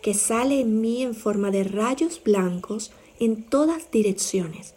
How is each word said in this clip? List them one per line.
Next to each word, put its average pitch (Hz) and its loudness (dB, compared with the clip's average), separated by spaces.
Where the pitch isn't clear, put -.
que 202 0
sale 262 2
en 220 2
mí 233 0
en 247 -2
forma 202 -2
de 196 2
rayos 233 -2
blancos 196 0
en 226 0
todas 311 0
direcciones. 196 -2